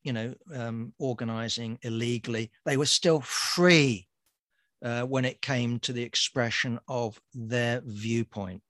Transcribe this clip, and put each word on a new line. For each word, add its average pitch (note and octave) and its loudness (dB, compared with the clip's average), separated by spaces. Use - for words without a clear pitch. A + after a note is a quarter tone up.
you C3 -4
know, A#2 -4
um, A#2 -8
organizing A2+ -4
illegally, A2+ -4
they C#3+ 2
were C#3+ 2
still D#3+ 4
free, D3+ 6
uh, A#2+ -2
when C3 0
it C3 -4
came A#2+ 0
to - -4
the A#2+ -4
expression A#2+ -2
of A#2+ -4
their A#2+ -2
viewpoint. G#2+ -4